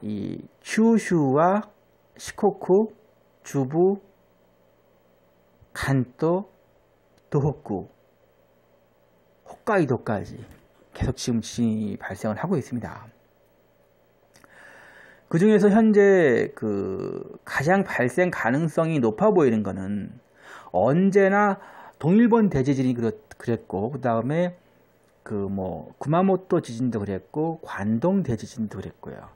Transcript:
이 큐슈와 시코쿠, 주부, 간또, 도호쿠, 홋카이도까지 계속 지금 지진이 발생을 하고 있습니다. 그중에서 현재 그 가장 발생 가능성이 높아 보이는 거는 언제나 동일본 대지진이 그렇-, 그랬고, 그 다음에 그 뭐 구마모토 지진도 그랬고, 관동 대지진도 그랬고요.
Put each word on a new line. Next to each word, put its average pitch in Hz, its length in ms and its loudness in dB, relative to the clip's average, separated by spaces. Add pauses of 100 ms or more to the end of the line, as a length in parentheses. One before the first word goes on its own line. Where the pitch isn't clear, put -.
이 98 400 -8 (200)
큐슈와 185 1000 2 (540)
시코쿠, - 760 0 (520)
주부, 165 560 0 (1700)
간또, 156 800 -2 (800)
도호쿠, 127 580 -4 (1600)
홋카이도까지 131 960 -2 (480)
계속 - 240 -4
지금 117 240 -4
지진이 110 560 -4
발생을 - 400 -8
하고 175 200 -4
있습니다. 113 500 -8 (2250)
그중에서 202 440 4
현재 196 840 6
그 95 640 -4 (240)
가장 180 380 0
발생 175 480 0
가능성이 160 720 -2
높아 120 320 2
보이는 123 320 2
거는 95 480 -8 (580)
언제나 190 880 2 (400)
동일본 214 520 4
대지진이 131 440 0
그렇-, 113 160 -2 (260)
그랬고, 110 540 -4
그 139 100 -10
다음에 131 560 -2 (680)
그 - 100 -10
뭐 95 640 -6
구마모토 180 640 0
지진도 117 400 -4
그랬고, 147 640 -6
관동 117 600 -2
대지진도 110 560 -8
그랬고요. - 380 -14 (200)